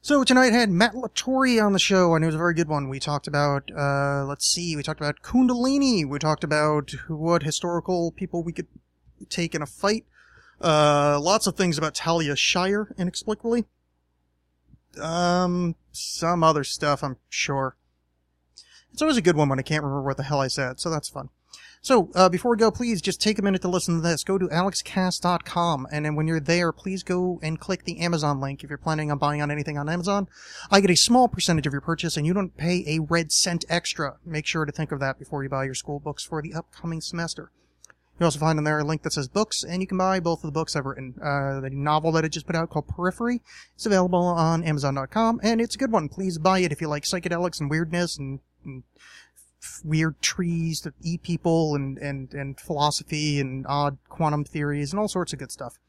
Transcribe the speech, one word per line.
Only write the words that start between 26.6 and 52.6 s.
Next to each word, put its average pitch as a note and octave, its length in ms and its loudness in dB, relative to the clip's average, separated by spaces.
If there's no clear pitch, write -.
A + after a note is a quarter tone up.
please F#3+ 300 -8
go F3+ 400 -2
and D#3+ 180 -4
click - 260 -6
the - 160 -8
Amazon D3+ 380 0
link C#3 240 -6
if C#3 60 -16
you're C#3+ 80 -8
planning D#3 320 -2
on C#3+ 80 -2
buying D3 240 0
on D3 80 -2
anything D3 300 -4
on D3 100 -4
Amazon. F#3 380 0
I G3+ 100 8
get G3 120 4
a E3+ 40 6
small B3 320 6
percentage D#3+ 380 0
of C#3 80 -2
your C#3 80 -4
purchase, E3 360 -4
and D3+ 100 0
you F3+ 80 2
don't G3 200 -4
pay F3 300 -2
a D#3 140 -2
red D#3+ 320 0
cent E3+ 360 0
extra. D#3+ 560 -4
Make D#3 220 -6
sure D#3+ 180 -2
to D3 80 -4
think D#3 200 -4
of C#3+ 80 -4
that C3+ 180 -2
before C#3+ 240 -8
you C3+ 80 -6
buy C3+ 140 -2
your C3+ 100 -6
school C#3+ 260 -8
books C#3+ 240 -10
for D#3 200 -6
the E3 100 -12
upcoming E3 480 -8
semester. E3 480 -8
You E3+ 60 4
also D#3 120 2
find D3+ 220 2
in D3+ 40 0
there D3+ 140 2
a D3+ 60 0
link D3+ 180 -2
that - 120 -6
says C3+ 140 -4
books, - 360 -2
and F3+ 180 -4
you F#3+ 60 -4
can F#3 100 -4
buy F#3+ 220 2
both E3+ 240 -2
of D#3+ 60 -6
the D3+ 100 -2
books D#3+ 160 -4
I've C3+ 100 -2
written. C3 340 -10
Uh, C#3 420 -2
the C3 100 -8
novel D3+ 400 2
that D#3+ 120 2
I D#3+ 40 0
just D#3 180 -6
put E3+ 100 -4
out E3 140 -2
called - 200 -4
Periphery A#3 520 -2
is - 120 -6
available F#3 320 4
on E3 440 2
amazon C#3+ 300 0
dot C3+ 160 -4
com, A3+ 320 2
and A3+ 180 2
it's A#3 140 -2
a G3+ 60 -10
good C4 120 0
one. D#3+ 180 0
Please F#3 280 -4
buy F#3 220 4
it F3 120 2
if D3 80 -6
you D#3+ 80 -4
like D3 180 -4
psychedelics F3 540 -2
and C#3+ 120 -2
weirdness E3 480 -2
and, C3+ 200 -8
and C3 200 -14
f-, - 220 -16
weird D#3 380 0
trees E3 580 -2
that E3 220 -12
eat E3 180 -4
people E3 540 2
and, C3+ 240 -4
and, C#3 340 -8
and C#3 260 -8
philosophy D3 800 0